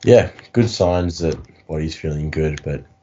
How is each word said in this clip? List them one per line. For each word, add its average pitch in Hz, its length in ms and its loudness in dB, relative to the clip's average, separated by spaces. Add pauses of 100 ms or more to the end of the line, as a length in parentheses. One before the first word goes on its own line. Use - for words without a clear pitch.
yeah, 123 300 6 (200)
good 120 160 2
signs 90 500 0
that 80 200 -2 (300)
body's 78 260 -6
feeling 76 340 -6
good, 76 360 -4
but, 71 200 -8 (180)